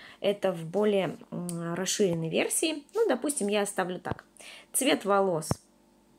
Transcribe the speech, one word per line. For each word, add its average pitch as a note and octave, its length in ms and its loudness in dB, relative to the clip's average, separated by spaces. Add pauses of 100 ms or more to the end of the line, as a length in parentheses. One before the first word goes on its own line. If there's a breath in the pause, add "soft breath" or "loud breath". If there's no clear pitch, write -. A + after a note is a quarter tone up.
(200 loud breath)
это G3+ 320 0
в E3 120 -6
более, F#3+ 520 2 (140)
м, E3+ 440 -6
расширенной F3 540 0
версии. D#4 540 0 (120)
Ну, A4+ 120 2
допустим, B3 420 0
я G#3 140 2
оставлю F3+ 380 -4
так. - 240 -6 (480 loud breath)
Цвет C#4+ 320 2
волос F#3+ 440 2 (720)